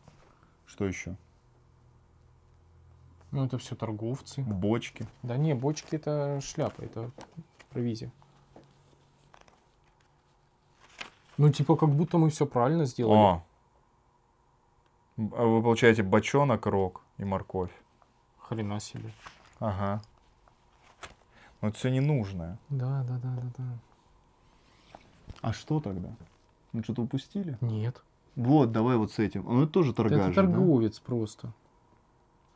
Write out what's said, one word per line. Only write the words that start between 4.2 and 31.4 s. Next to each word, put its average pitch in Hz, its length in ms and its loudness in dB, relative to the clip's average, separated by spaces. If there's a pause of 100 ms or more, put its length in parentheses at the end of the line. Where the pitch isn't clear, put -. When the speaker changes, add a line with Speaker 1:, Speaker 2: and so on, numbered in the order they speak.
Speaker 1:
Бочки. 107 640 -2 (180)
Speaker 2:
Да 120 140 -6
не, 151 180 0
бочки — 147 400 -4
это 147 460 -4
шляпа, - 420 -8
это 117 260 -10 (640)
провизия. 120 380 -6 (3250)
Ну, 147 140 8
типа, 151 240 2
как 156 140 4
будто 151 280 2
мы 160 120 6
все 151 160 0
правильно 139 400 2
сделали. 113 320 4
Speaker 1:
О. 92 260 6 (1700)
Б-, 110 200 -6
а 120 80 0
вы 113 160 4
получаете 117 420 4
бочонок, 110 640 2
рог 98 360 -2 (160)
и 101 80 -8
морковь. 95 460 -6 (680)
Speaker 2:
Хрена 104 400 -6
себе. 110 320 -12 (480)
Speaker 1:
Ага. 101 420 -4 (1600)
Но 110 60 -2
это 107 100 -4
все 127 120 -2
ненужное. 113 680 -2 (120)
Speaker 2:
Да, 135 380 -4
да, 127 160 -6
да, 127 120 -6
да, 123 220 -8
да. 131 60 -10 (1800)
Speaker 1:
А 113 120 -2
что - 280 -4
тогда? 95 280 -8 (600)
Мы 113 120 -4
что-то 117 200 -4
упустили? 139 580 -6
Speaker 2:
Нет. 113 400 -4 (340)
Speaker 1:
Вот, 127 360 4
давай 113 240 2
вот 110 160 2
с - 80 -4
этим. 101 260 0
Ну, 123 180 4
это 156 100 0
тоже 147 200 4
торгаш 110 260 2
Speaker 2:
Это 95 140 2
Speaker 1:
же, - 0 -
да? 190 80 6 (120)
Speaker 2:
торговец 143 460 4
просто. 117 520 -6 (1040)